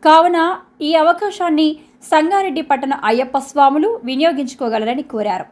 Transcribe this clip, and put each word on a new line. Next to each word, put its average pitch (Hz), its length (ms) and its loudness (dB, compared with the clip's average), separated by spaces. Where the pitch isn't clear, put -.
కావున 330 520 4
ఈ 302 120 -2
అవకాశాన్ని 330 800 0
సంగారెడ్డి 330 600 0
పట్టణ 269 300 -2
అయ్యప్ప 247 340 -2
స్వాములు 294 680 0
వినియోగించుకోగలరని 262 960 -2
కోరారు. 202 500 -6